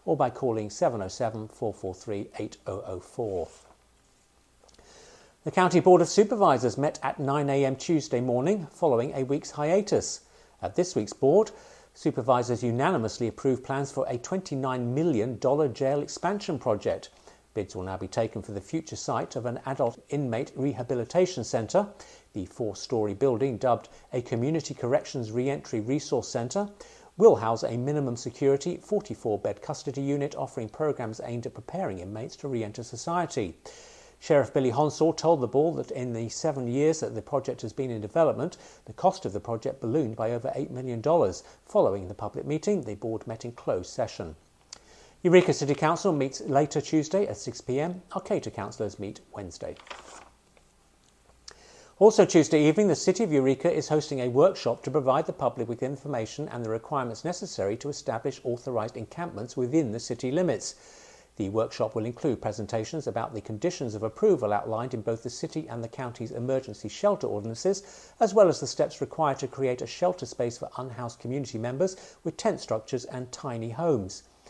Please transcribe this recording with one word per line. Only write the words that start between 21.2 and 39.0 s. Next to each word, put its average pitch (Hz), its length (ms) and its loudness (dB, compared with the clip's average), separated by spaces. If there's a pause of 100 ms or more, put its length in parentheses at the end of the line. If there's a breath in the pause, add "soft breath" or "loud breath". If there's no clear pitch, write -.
centre. 131 420 0 (460 loud breath)
The 95 140 -6
four-storey 104 720 -2
building, 127 420 2
dubbed 120 320 2 (240 loud breath)
a 127 80 -2
Community 139 520 -2
Corrections 123 600 -2
Re-entry 131 480 -2
Resource 131 480 -2
Centre, 165 400 -4 (480 loud breath)
will 190 180 10
house 113 280 0
a 113 120 -2
minimum 131 400 -2
security 139 600 0
forty-four 123 640 -4
bed 104 220 -4
custody 139 380 -8
unit 139 360 -2
offering 135 340 -8
programmes 127 560 -4
aimed 120 220 -6
at - 60 -10
preparing 120 460 -6
inmates 104 380 -10
to 147 100 -10
re-enter 113 340 -4
society. 131 760 -4 (640 loud breath)
Sheriff 139 320 4
Billy 131 180 4
Honsall 151 400 4
told 160 300 4
The 123 60 0
Ball 147 260 4
that - 180 -6
in 123 220 -4
the 113 160 -4
seven 139 360 -2
years 147 360 2
that 95 120 -4
the 107 80 -6
project - 420 -4
has 107 100 -6
been 131 180 -4
in 110 80 -4
development, 135 560 2 (300 loud breath)
the 113 80 -14
cost - 320 0